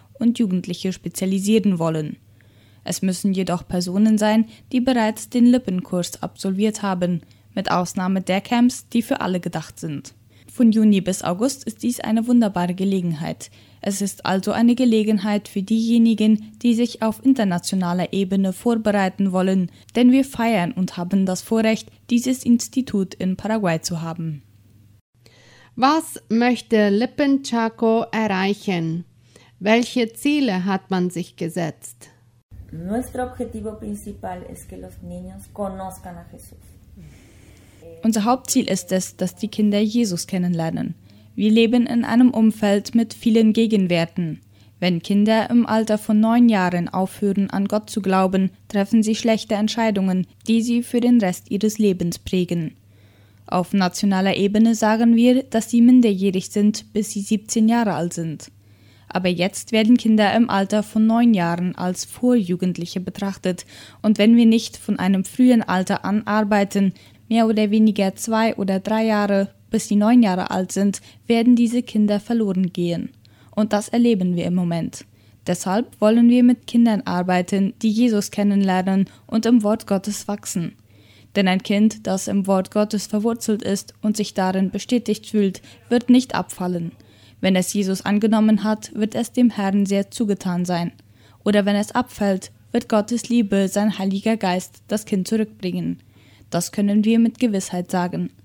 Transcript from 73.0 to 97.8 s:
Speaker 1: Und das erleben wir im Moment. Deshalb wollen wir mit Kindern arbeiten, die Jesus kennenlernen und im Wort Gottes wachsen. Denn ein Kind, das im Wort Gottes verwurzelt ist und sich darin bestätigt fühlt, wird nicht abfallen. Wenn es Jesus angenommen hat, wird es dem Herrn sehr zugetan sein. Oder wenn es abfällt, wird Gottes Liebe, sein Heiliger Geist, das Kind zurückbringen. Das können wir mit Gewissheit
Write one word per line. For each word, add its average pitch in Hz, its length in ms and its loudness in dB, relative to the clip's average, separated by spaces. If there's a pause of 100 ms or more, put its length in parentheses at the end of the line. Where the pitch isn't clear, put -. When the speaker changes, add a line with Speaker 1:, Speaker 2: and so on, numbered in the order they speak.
Speaker 1:
Und 214 200 -2
das 208 160 -2
erleben 220 460 2
wir 170 100 -2
im 175 120 -2
Moment. 170 500 -4 (400)
Deshalb 185 540 -4
wollen 233 280 6
wir 247 140 6
mit 247 240 4
Kindern 233 360 2
arbeiten, 180 800 0
die 220 80 2
Jesus 214 420 0
kennenlernen 190 760 2 (200)
und 226 180 0
im 233 160 4
Wort 208 240 -2
Gottes 196 400 -4
wachsen. 202 480 -6 (640)
Denn 196 100 2
ein 185 160 0
Kind, 214 460 0
das 190 180 -2
im 202 220 -2
Wort 190 240 0
Gottes 208 340 -2
verwurzelt 214 560 -2
ist - 400 -4
und 214 140 -2
sich 202 180 -6
darin 190 380 0
bestätigt 220 560 -4
fühlt, 196 340 0 (260)
wird 240 220 0
nicht 247 240 4
abfallen. 175 560 -6 (480)
Wenn 190 160 2
es 185 200 0
Jesus 190 320 -2
angenommen 214 580 2
hat, 214 300 -4
wird 214 200 -4
es 233 160 -4
dem 247 200 4
Herrn 202 340 0
sehr 196 260 -2
zugetan 190 540 -2
sein. 170 280 -4 (520)
Oder 208 220 2
wenn 208 100 0
es 208 160 -4
abfällt, 202 580 -2 (220)
wird 233 160 -4
Gottes 220 400 -2
Liebe, 202 400 0
sein 202 300 -2
Heiliger 196 400 -2
Geist, 185 500 -6
das 208 160 -4
Kind 185 240 -4
zurückbringen. 180 720 -4 (500)
Das 170 240 -4
können 202 320 0
wir 226 140 2
mit 226 200 2
Gewissheit 190 520 -4